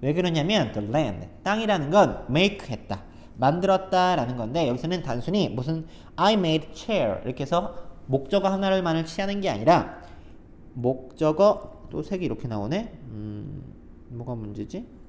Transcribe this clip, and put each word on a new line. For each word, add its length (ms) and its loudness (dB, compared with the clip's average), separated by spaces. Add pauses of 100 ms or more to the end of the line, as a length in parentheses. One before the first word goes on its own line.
왜 120 0
그러냐면 580 2
the 160 -4
land, 400 0 (140)
땅이라는 480 0
건 400 6
make 400 2
했다, 360 -8 (320)
만들었다라는 1000 2
건데 300 0
여기서는 340 -2
단순히 480 0
무슨 380 -4 (280)
I 200 4
made 400 2
chair 500 0
이렇게 160 -6
해서 340 0 (300)
목적어 440 2
하나를만을 560 2
취하는 360 -4
게 80 0
아니라 540 2 (720)
목적어, 1120 0
또 140 -6
색이 200 -6
이렇게 240 -4
나오네. 440 -4 (180)
음, 540 -10 (460)
뭐가 260 -8
문제지? 500 -8 (240)